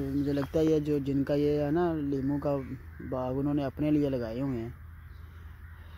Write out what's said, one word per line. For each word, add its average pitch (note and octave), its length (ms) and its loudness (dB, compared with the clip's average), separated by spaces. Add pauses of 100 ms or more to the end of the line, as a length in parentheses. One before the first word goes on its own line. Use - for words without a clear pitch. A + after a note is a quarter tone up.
(120)
मुझे C#3+ 220 2
लगता C#3+ 260 0
है D#3+ 60 6
ये D#3+ 160 6
जो D3 200 2
जिनका C#3 340 2
ये D3 280 4
है C#3+ 80 0
ना E3+ 220 2
लीमू C#3+ 460 0
का C#3+ 160 2 (540)
बाग B2+ 280 -2
उन्होंने C#3+ 280 2
अपने D3+ 260 0
लिए D3 180 4
लगाए A#2+ 300 -2
हुए C3+ 180 0
हैं, A#2 160 -4 (1200)